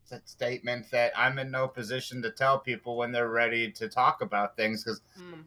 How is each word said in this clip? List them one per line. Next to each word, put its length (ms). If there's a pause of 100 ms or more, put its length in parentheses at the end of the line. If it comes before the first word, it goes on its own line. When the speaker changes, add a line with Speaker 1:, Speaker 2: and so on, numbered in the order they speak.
(120)
Speaker 1:
s-, 140
statement 640
that 260
I'm 220
in 100
no 180
position 540
to 80
tell 300
people 360
when 160
they're 180
ready 420
to 180
talk 320
about 340
things, 280
'cause 180 (180)
Speaker 2:
Mm. 280